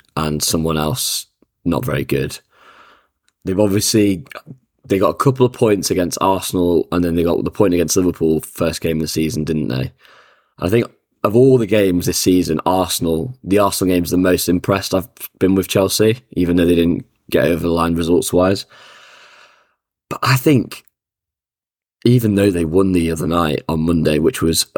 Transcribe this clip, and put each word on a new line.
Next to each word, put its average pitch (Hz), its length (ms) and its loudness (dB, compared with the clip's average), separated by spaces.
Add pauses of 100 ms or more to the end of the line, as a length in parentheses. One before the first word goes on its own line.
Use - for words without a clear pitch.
(160)
and 76 280 -4
someone 80 340 -2
else - 480 -4 (400)
not 80 200 -2
very 67 200 -4
good. 69 340 -4 (1040)
They've 92 140 -2
obviously, 101 680 2 (600)
they 98 140 0
got 95 100 2
a 82 60 -4
couple 127 300 2
of 127 80 -2
points 104 360 0
against 87 320 -2
Arsenal, 90 720 0
and 87 120 0
then 85 120 -2
they 85 80 0
got 85 200 0
the 90 80 -4
point 98 220 2
against 87 240 0
Liverpool 80 440 0
first - 400 -6
game 80 160 -2
of 78 40 -2
the 76 60 -4
season, 78 360 -4
didn't 76 260 -4
they? 64 220 -6 (680)
I 87 100 -4
think 113 180 0 (360)
of 104 120 0
all 131 220 6
the 113 80 0
games 92 400 2
this 87 140 -2
season, 87 460 2
Arsenal, 85 800 -2
the 95 140 0
Arsenal 95 360 0
game's 87 180 0
the 90 60 0
most 90 300 2
impressed 95 460 -2
I've 92 160 -2 (300)
been 95 160 2
with 95 120 0
Chelsea, 107 520 2 (120)
even 87 260 0
though 85 80 4
they 87 100 4
didn't 85 300 0 (260)
get 69 140 2
over 80 160 0
the 85 120 -2
line 85 220 0
results-wise. 87 680 0 (1400)
But - 120 -12
I 127 160 0
think, 131 460 0 (1200)
even 113 300 4
though 98 160 4
they 85 140 0
won 92 260 2
the 82 200 2
other 80 160 -4
night 80 400 -2
on 80 140 -2
Monday, 78 380 0
which - 220 0
was 82 260 0 (100)